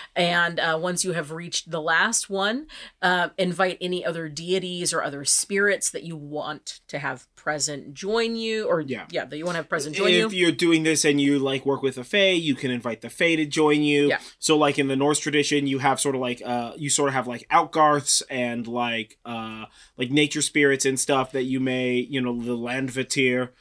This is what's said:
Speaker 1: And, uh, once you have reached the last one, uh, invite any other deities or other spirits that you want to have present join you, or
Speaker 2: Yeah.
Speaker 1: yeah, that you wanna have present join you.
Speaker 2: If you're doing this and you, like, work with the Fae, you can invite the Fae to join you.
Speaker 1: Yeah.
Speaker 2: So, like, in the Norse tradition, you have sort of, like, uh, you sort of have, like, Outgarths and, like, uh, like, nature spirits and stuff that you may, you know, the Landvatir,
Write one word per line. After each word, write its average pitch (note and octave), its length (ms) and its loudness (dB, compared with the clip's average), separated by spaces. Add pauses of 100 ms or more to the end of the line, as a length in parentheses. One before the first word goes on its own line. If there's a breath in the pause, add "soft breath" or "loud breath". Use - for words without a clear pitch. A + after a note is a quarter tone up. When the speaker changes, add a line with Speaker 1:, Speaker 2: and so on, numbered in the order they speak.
(160 loud breath)
Speaker 1:
And, F3 440 2
uh, D#3+ 200 0
once F3 240 -2
you F3+ 100 -2
have D#3 180 -6
reached E3+ 400 -8
the D#3+ 100 -4
last E3+ 480 0
one, G#3 380 -2 (340 loud breath)
uh, F3+ 280 2 (100)
invite F3+ 420 0
any F3+ 240 -4
other E3 240 -6
deities F3 640 -4
or E3 80 0
other C#3+ 240 -6
spirits G3+ 640 2
that - 140 -6
you E3 120 -10
want D3 720 -8
to C#3+ 120 -6
have C3+ 260 -6 (100)
present D3 600 -6
join A3+ 400 -2
you, A3 320 -4
or E3 140 2
Speaker 2:
Yeah. B2 280 -6
Speaker 1:
yeah, D#3 160 -4
that D3 100 -12
you D3+ 80 -8
wanna E3+ 140 -2
have D#3 120 -6
present D3+ 260 -4
join G3 180 4
you. F3+ 140 4
Speaker 2:
If G#3 60 -6
you're F3 180 4
doing E3 320 2
this D#3 200 2
and C#3+ 160 4
you, C#3+ 200 4
like, C3+ 260 -2
work C3+ 160 0
with C3 140 0
the B2 80 -8
Fae, G3 300 4
you D#3+ 200 2
can B2+ 160 -4
invite A#2+ 320 -4
the A2+ 80 -10
Fae E3 280 2
to D#3 100 0
join D3+ 340 4
you. D3 280 4
Speaker 1:
Yeah. C#3 100 0 (180 loud breath)
Speaker 2:
So, - 180 4
like, D3 220 4
in C#3 100 2
the C3+ 80 0
Norse C#3+ 220 2
tradition, D3 480 0
you C3+ 140 0
have C3 200 2
sort C#3 140 0
of, C3 80 -2
like, B2 240 -4
uh, A#2+ 320 -4
you C#3+ 140 -4
sort C#3+ 160 2
of C3+ 80 0
have, B2 120 0
like, A#2+ 220 -10
Outgarths D3+ 800 4
and, A#2+ 380 -2
like, A#2 580 -4
uh, A2+ 400 -10 (320 soft breath)
like, B2+ 140 -2
nature D3 320 2
spirits C#3 420 2
and C3+ 140 0
stuff C3 320 0
that C3+ 140 -2
you C3 140 -2
may, B2+ 360 0
you B2+ 260 -2
know, B2 180 -4
the A#2+ 160 -4
Landvatir, B2+ 920 -2 (120 soft breath)